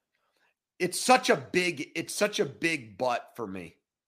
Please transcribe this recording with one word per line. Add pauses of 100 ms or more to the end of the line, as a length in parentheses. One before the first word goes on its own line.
(800)
it's
such
a
big,
it's
such
a
big
but
for
me. (320)